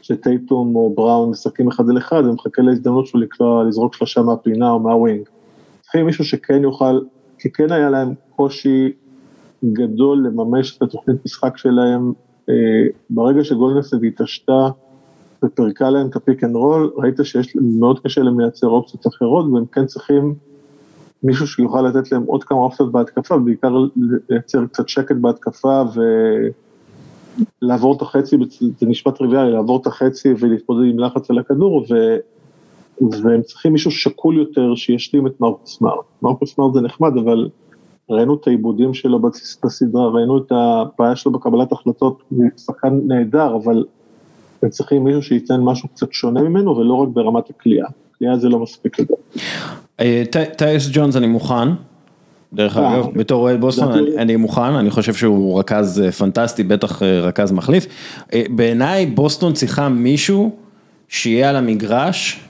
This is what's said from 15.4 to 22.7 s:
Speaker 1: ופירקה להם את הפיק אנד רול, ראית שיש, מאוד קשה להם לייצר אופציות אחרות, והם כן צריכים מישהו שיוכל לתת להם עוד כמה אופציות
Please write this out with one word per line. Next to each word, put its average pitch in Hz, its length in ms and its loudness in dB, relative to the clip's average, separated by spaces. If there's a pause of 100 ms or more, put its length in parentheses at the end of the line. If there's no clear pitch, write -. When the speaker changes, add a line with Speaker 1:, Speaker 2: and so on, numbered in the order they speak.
Speaker 1:
ופירקה 120 460 0
להם 139 160 0
את 135 100 -8
הפיק 131 280 0
אנד 117 120 -2
רול, 151 400 2
ראית 135 260 -2
שיש, 127 340 -4 (220)
מאוד 123 220 2
קשה 135 220 -2
להם 123 180 2
לייצר 117 260 -2
אופציות 120 400 -2
אחרות, 131 460 0
והם 120 200 0
כן 135 140 0
צריכים 143 480 0 (880)
מישהו 131 240 0
שיוכל 127 360 0
לתת 131 300 0
להם 123 140 0
עוד 143 180 -2
כמה 135 140 -2
אופציות 127 340 -2